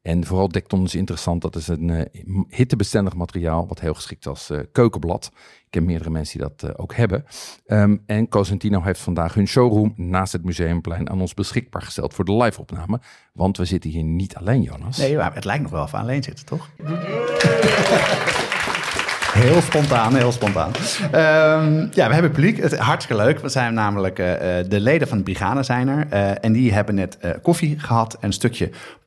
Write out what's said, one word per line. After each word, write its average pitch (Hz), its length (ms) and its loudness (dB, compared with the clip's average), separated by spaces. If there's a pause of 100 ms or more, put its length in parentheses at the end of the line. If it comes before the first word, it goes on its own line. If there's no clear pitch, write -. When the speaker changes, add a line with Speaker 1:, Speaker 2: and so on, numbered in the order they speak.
Speaker 1:
En 85 240 0
vooral 92 220 2
Dekton 92 360 -2
is 87 120 -4
interessant, 85 460 -2
dat 82 140 -6
is 80 120 -8
een, 85 220 -2
eh, 82 360 -4
m-, 95 240 -2
hittebestendig 104 640 0
materiaal 85 520 -2
wat - 120 -10
heel 80 140 -4
geschikt - 320 -12
is - 20 -6
als, 71 220 -10
eh, 73 100 -4 (120)
keukenblad. 90 640 -2
Ik - 360 -20
ken 85 160 0
meerdere 82 240 -2
mensen 78 300 -6
die 67 80 -6
dat, - 220 -12
eh, - 120 -10
ook - 140 -10
hebben. 117 300 0 (400)
Ehm, 104 400 4
en 107 240 0
Cosentino 101 520 0
heeft 92 180 -2
vandaag 85 340 -2
hun 101 140 2
showroom 107 480 4
naast 90 380 -2
het 85 100 -6
Museumplein 85 680 -2
aan 95 120 -2
ons 90 120 -4
beschikbaar - 480 -4
gesteld - 320 -6
voor 95 120 -2
de 98 100 0
live-opname. 101 640 -2 (340)
Want 95 240 0
we 92 80 -2
zitten 85 240 -2
hier 80 140 -4
niet 85 320 -2
alleen, 110 260 0
Jonas. - 360 -6
Speaker 2:
Nee, 143 200 0
maar 107 180 0
het - 100 -10
lijkt 113 180 -2
nog 92 80 -6
wel 156 120 -4
of 143 80 -6
we - 60 -6
alleen 127 260 -2
zitten, - 220 -14
toch? - 320 -8
<laughs> - 20 -20 (2500)
Heel 135 300 6
spontaan, 135 540 2
heel 123 160 4
spontaan. 95 400 0 (400)
Ehm, 156 840 4
ja, 156 140 4
we 113 60 4
hebben 160 180 4
publiek. 143 260 4
Het, 139 200 0
hartstikke 117 460 0
leuk. 139 160 4
We - 100 -6
zijn 120 240 0
namelijk, 101 460 0
eh, 90 400 0
eh, 90 100 -4
de 101 100 2
leden 135 280 2
van 113 100 -2
de 95 60 0
brigade 98 400 -2
zijn 123 240 0
er. 147 220 0
Eh, 101 360 0
en 113 80 4
die 117 200 4
hebben 101 220 0
net, 92 220 -2
eh, 87 140 -4 (100)
koffie 160 380 0
gehad. 117 340 0
En - 140 -16
een 101 60 0
stukje - 360 -2 (380)